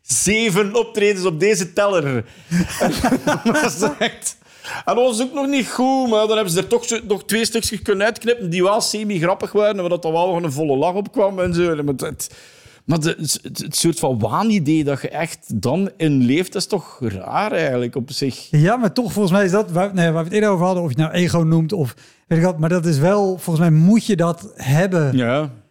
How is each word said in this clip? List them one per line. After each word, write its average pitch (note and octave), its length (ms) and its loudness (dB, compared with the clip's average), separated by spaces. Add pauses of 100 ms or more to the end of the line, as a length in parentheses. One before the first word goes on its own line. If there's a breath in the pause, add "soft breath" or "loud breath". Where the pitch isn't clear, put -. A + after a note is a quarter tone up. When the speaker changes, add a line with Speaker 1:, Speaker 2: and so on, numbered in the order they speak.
Speaker 1:
Zeven G#3 720 0
optredens G#3 500 2
op D#3+ 140 0
deze F#3 340 0
teller." G3 320 2 (420 loud breath)
<laughs> E3+ 320 -2
En - 120 0 (340)
dat - 180 -2
was A3+ 380 0 (180)
echt, - 380 -6 (480 loud breath)
en G3 100 0
dat A#3+ 80 2
was A#3+ 180 0
ook C4 120 -4
nog C#4 140 -2
niet C#4 200 -2
goed, C4 420 0
maar G#3+ 180 2
dan A3 80 0
hebben G3 180 0
ze F3+ 60 2
er F#3+ 80 -4
toch A#3 180 0
zo, A3+ 220 -2
nog G3 180 -2
twee A3 200 0
stukjes - 360 -4
kunnen G3+ 240 0
uitknippen A3+ 440 -2
die F3+ 140 0
wel G#3 180 2
semi-grappig G3+ 680 -2
waren, G#3 240 2
maar F3 140 -4
dat E3+ 160 -2
er D#3+ 60 0
wel E3+ 220 2
nog E3+ 100 -2
een D#3 80 -2
volle C#3+ 260 0
lach E3+ 160 0
op G3 180 -4
kwam G3 280 0
en F3+ 140 0
zo. E3+ 300 2
Maar C#3+ 140 0
het, - 320 -8 (580 loud breath)
maar E3 120 2
de, D#3 160 -2 (260)
het, - 160 -12
het - 180 -10
soort - 240 0
van C3 200 0
waanidee D#3 640 0
dat C#3 180 -2
je C3 80 -8
echt D3 520 -8
dan F#3 360 -2
in D3 280 2
leeft, D#3+ 300 0
is F#3 120 -4
toch - 340 -6
raar A#2 500 -4
eigenlijk B2+ 440 -2
op B2+ 160 -8
zich? - 400 -6
Speaker 2:
Ja, E3 240 4
maar A#3 180 0
toch, A#3+ 180 -2
volgens G3 220 0
mij G3+ 120 4
is F3 60 0
dat G3 200 0
waar, F#3+ 220 0
nee, F3 180 2
waar D#3+ 120 0
we - 0 -
het F3+ 100 -6
eerder G#3+ 160 2
over F3+ 160 2
hadden, F3+ 180 0
of D#3+ 120 -2
je D#3 60 0
het D#3 100 0
nou F3+ 120 0
ego E3+ 200 2
noemt D#3+ 300 2
of D3 220 -4 (320 soft breath)
weet E3 120 0
ik E3 60 4
wat, F3 140 0
maar E3 100 2
dat F3 160 0
is D#3+ 120 2
wel, G3 280 4 (120)
volgens D#3 220 -2 (100)
mij - 100 6
moet G3+ 260 6
je G#3 100 2
dat E3+ 400 -2
hebben D3+ 640 2
Speaker 1:
Ja. C3 340 0 (200)